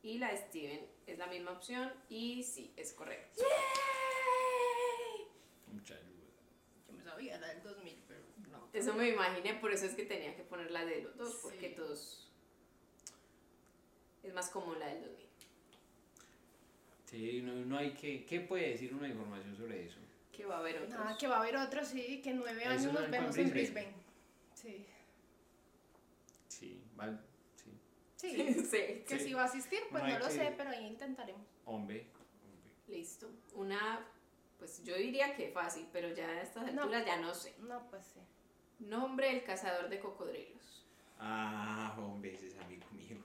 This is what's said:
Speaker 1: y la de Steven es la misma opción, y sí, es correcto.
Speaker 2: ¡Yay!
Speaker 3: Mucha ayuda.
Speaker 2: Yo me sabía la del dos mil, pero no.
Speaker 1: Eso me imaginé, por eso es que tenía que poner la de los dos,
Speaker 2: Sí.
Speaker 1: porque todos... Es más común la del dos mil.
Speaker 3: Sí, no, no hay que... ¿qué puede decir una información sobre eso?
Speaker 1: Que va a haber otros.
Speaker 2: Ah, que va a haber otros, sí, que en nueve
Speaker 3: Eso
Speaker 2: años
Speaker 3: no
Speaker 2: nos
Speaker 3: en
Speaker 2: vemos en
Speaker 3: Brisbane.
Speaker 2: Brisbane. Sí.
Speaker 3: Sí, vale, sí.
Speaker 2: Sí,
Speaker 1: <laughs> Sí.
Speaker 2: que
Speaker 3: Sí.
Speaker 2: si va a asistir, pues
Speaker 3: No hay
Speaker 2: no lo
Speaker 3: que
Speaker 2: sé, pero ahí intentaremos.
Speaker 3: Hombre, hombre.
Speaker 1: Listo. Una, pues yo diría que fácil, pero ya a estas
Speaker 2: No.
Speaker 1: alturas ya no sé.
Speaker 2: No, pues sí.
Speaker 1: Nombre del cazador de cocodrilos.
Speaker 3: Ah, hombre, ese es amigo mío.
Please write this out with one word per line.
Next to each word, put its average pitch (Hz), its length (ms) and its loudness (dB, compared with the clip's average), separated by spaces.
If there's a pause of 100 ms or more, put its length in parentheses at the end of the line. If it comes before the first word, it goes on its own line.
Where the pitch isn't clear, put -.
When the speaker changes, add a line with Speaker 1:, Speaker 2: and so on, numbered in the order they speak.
Speaker 1:
y 226 160 -4
la 240 140 2
de 202 60 0
Steven 151 500 -6 (180)
es - 120 -8
la 180 100 -2
misma 180 240 -4
opción, 247 400 -2 (180)
y 240 340 -2
sí, - 340 -6
es - 160 -8
correcto. - 480 -6
Speaker 2:
¡Yay! 508 1900 4 (480)
Speaker 3:
Mucha - 200 -10
ayuda. 90 120 -16 (800)
Speaker 2:
Yo - 60 -16
me 175 100 -16
sabía 175 360 -6
la 165 100 -6
del 165 140 -8
dos 202 200 -10
mil, - 240 -12
pero - 140 -16 (280)
no. - 240 -14
Speaker 1:
Eso 214 200 6
me 233 160 8
imaginé, 185 460 4
por 214 180 2
eso 196 120 4
es 185 80 0
que 208 120 -2
tenía 165 300 -2
que 180 80 -10
poner 170 280 -6
la 165 140 0
de 160 180 2
los - 140 -10
dos, 233 160 -4
Speaker 2:
Sí. - 100 -6
Speaker 1:
porque 185 260 -6
todos... - 640 -8 (1900)
Es 190 100 -8
más 180 160 0
común 170 300 -2
la 151 80 -2
del - 160 -4
dos - 80 -8
mil. - 160 -16 (1800)
Speaker 3:
Sí, 113 360 -2
no, 123 120 -2 (120)
no 135 120 2
hay 143 160 2
que... 139 320 -4
¿qué 170 140 0
puede 175 300 2
decir 123 240 -2
una 143 160 -2
información 101 480 -6
sobre 104 280 -6
eso? 85 120 -14 (340)
Speaker 1:
Que 208 140 -10
va 190 100 -2
a 165 40 0
haber 165 220 0
otros. 226 160 -4
Speaker 2:
Ah, 220 220 -2
que 285 80 2
va 254 100 6
a 220 40 8
haber 233 160 4
otros, 269 320 2
sí, 254 320 -2
que 269 80 -2
en 254 80 2
nueve 233 240 0
Speaker 3:
Eso 240 80 2
Speaker 2:
años 262 160 6
Speaker 3:
no 277 80 4
Speaker 2:
nos - 100 4
Speaker 3:
en - 80 0
Speaker 2:
vemos - 260 4
en - 140 8
Speaker 3:
Brisbane. - 360 2
Speaker 2:
Brisbane. - 160 -12 (520)
Sí. 202 300 -12 (1600)
Speaker 3:
Sí, 90 340 -12 (140)
vale, 107 220 -2 (400)
sí. - 140 -18 (440)
Speaker 2:
Sí, 349 200 -2
Speaker 1:
<laughs> 262 280 4
Sí. - 420 2
Speaker 2:
que 277 140 0
Speaker 3:
Sí. 277 60 2
Speaker 2:
si 262 80 0
va 254 80 4
a 254 40 8
asistir, 262 340 0 (100)
pues 302 140 0
Speaker 3:
No 269 40 4
hay 269 60 4
Speaker 2:
no 226 60 2
lo 247 80 2
Speaker 3:
que 320 40 4
Speaker 2:
sé, 294 240 4
pero 277 140 -2
ahí 233 180 -4
intentaremos. 233 540 -6 (240)
Speaker 3:
Hombre, 107 400 -4 (400)
hombre. - 260 -20 (260)
Speaker 1:
Listo. 170 320 -8 (260)
Una, 208 520 0 (500)
pues - 280 -12
yo 175 100 0
diría 262 400 4
que - 140 -2
fácil, 170 420 0
pero 175 220 -2
ya 165 160 -2
a 165 120 0
estas 233 320 -4
Speaker 2:
No. 285 100 2
Speaker 1:
alturas 220 220 4
ya 175 140 4
no 170 140 0
sé. - 260 -6
Speaker 2:
No, 240 300 -8
pues 190 160 -12
sí. - 160 -20 (580)
Speaker 1:
Nombre 254 540 2
del 247 100 2
cazador 190 460 0
de 196 100 -2
cocodrilos. - 840 -8 (340)
Speaker 3:
Ah, 107 800 0
hombre, 101 360 -4
ese 95 120 -12
es 92 100 -12
amigo 90 340 -12
mío. 104 340 -12